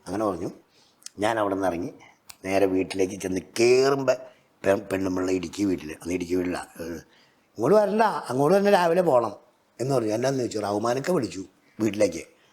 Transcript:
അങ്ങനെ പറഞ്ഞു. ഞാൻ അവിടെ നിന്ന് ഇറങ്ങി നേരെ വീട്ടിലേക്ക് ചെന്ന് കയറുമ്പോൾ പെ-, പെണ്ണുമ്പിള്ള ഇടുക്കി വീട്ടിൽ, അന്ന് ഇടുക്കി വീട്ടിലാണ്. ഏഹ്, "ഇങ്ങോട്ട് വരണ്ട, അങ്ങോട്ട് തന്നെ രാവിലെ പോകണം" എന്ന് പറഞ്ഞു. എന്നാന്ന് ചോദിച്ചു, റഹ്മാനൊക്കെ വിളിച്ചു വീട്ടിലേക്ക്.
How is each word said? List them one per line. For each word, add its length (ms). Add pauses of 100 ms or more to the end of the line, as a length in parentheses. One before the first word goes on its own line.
അങ്ങനെ 200
പറഞ്ഞു. 260 (680)
ഞാൻ 200
അവിടെ 160
നിന്ന് 140
ഇറങ്ങി 240 (520)
നേരെ 220
വീട്ടിലേക്ക് 540
ചെന്ന് 200 (140)
കയറുമ്പോൾ 600 (480)
പെ-, 200
പെണ്ണുമ്പിള്ള 480
ഇടുക്കി 320
വീട്ടിൽ, 280
അന്ന് 220
ഇടുക്കി 200
വീട്ടിലാണ്. 340 (100)
ഏഹ്, 220 (580)
"ഇങ്ങോട്ട് 180
വരണ്ട, 280 (220)
അങ്ങോട്ട് 300
തന്നെ 140
രാവിലെ 320
പോകണം" 320 (440)
എന്ന് 160
പറഞ്ഞു. 180
എന്നാന്ന് 280
ചോദിച്ചു, 180
റഹ്മാനൊക്കെ 540
വിളിച്ചു 300 (360)
വീട്ടിലേക്ക്. 440 (300)